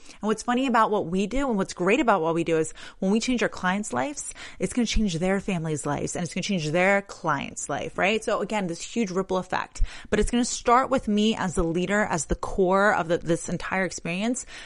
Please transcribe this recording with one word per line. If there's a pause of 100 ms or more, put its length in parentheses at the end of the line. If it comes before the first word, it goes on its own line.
(220)
And
what's
funny
about
what
we
do
and
what's
great
about
what
we
do
is (240)
when
we
change
our
clients'
lives, (240)
it's
gonna
change
their
families'
lives
and
it's
gonna
change
their
clients'
life,
right?
So
again,
this
huge
ripple
effect. (300)
But
it's
gonna
start
with
me
as
the
leader,
as
the
core
of
the,
this
entire
experience. (200)